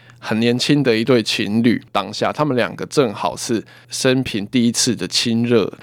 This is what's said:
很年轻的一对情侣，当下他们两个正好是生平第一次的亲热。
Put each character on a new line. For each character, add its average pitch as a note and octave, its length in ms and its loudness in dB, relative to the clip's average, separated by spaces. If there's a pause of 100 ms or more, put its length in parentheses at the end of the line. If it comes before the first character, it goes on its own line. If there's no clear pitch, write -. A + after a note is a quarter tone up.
(240)
很 A2 160 -2
年 A#2+ 180 2
轻 C#3+ 260 2
的 A#2+ 120 4
一 A2 80 0
对 A#2 200 2
情 G#2+ 400 -2
侣， A#2 180 2 (100)
当 G2+ 220 -4
下 G2+ 180 -2
他 D3+ 140 -2
们 C3+ 100 0
两 G2+ 200 0
个 - 100 -8
正 B2 260 0
好 F#2 240 -4
是 - 280 -2 (260)
生 C3 320 0
平 G#2 240 -4
第 A#2 220 2
一 A#2 40 2
次 A2+ 240 0
的 F#2 120 -6
亲 A#2 360 0
热。 A#2 280 2 (120)